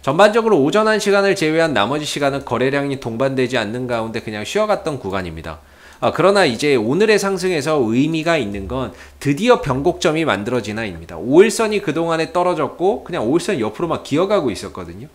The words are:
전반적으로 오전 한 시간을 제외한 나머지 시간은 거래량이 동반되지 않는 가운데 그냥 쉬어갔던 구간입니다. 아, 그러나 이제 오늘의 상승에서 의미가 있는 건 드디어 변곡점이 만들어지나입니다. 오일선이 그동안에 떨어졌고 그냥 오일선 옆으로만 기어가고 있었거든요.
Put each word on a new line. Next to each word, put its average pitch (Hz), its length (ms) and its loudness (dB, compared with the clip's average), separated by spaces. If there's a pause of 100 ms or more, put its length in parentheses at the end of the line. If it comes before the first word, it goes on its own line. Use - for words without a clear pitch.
전반적으로 208 580 4
오전 214 260 4
한 214 120 2
시간을 196 360 2
제외한 160 380 2
나머지 127 320 0
시간은 139 400 -2
거래량이 135 540 0
동반되지 127 580 -2
않는 117 300 -4
가운데 113 320 -4
그냥 107 260 -8
쉬어갔던 190 540 -2
구간입니다. 85 580 -6 (420)
아, - 120 2
그러나 190 340 4
이제 139 300 2
오늘의 165 420 2
상승에서 175 680 -2
의미가 156 540 0
있는 101 300 -6
건 120 260 -6 (260)
드디어 214 420 2
변곡점이 156 640 0
만들어지나입니다. 104 920 -4
오일선이 208 640 4
그동안에 160 500 -2
떨어졌고 180 760 0
그냥 139 220 -4
오일선 170 320 0
옆으로만 165 440 -4
기어가고 170 480 0
있었거든요. 92 640 -12